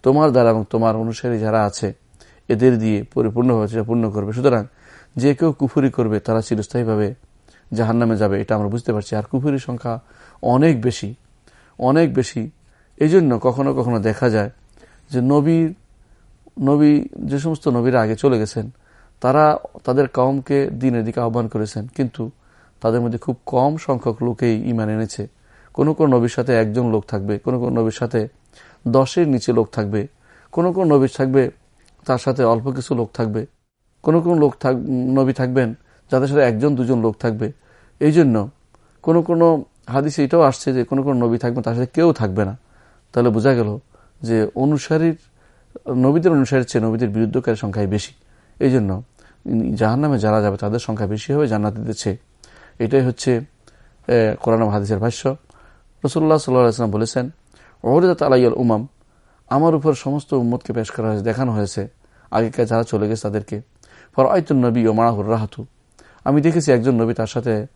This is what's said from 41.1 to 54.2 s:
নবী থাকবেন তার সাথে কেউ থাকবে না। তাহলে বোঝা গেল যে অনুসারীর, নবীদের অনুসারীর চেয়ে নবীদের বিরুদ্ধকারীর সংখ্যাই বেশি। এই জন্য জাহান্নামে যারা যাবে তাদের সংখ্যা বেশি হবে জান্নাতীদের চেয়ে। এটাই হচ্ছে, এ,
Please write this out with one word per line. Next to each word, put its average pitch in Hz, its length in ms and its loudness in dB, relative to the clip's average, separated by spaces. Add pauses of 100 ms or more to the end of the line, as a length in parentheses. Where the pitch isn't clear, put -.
নবী 117 220 0
থাকবেন 123 240 -4
তার 113 120 -2
সাথে 123 120 -2
কেউ 165 260 2
থাকবে 104 320 -2
না। 101 140 -6 (540)
তাহলে 120 180 2
বোঝা 113 240 2
গেল 107 240 -2 (440)
যে 113 320 0
অনুসারীর, 156 640 0 (680)
নবীদের 143 440 2
অনুসারীর 135 320 2
চেয়ে 113 200 -2
নবীদের 113 240 -2
বিরুদ্ধকারীর 110 480 -2
সংখ্যাই 104 300 -4
বেশি। 104 260 -4 (460)
এই 135 120 2
জন্য 107 320 0 (720)
জাহান্নামে 120 440 0
যারা 107 220 2
যাবে 104 160 0
তাদের 107 220 -4
সংখ্যা 110 280 -6
বেশি 107 260 -6
হবে 147 140 2
জান্নাতীদের 110 480 -4
চেয়ে। 104 220 -4 (600)
এটাই 123 220 2
হচ্ছে, 123 400 -2 (680)
এ, 113 340 2